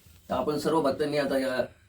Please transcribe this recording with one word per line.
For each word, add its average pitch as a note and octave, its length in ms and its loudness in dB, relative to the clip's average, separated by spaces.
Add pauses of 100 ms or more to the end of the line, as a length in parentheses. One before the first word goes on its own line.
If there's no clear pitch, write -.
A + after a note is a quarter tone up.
(300)
तर - 40 -2
आपण C#3+ 240 0
सर्व D#3 220 2
भक्तांनी C#3+ 380 0
आता C3+ 200 0
या C3 260 0 (240)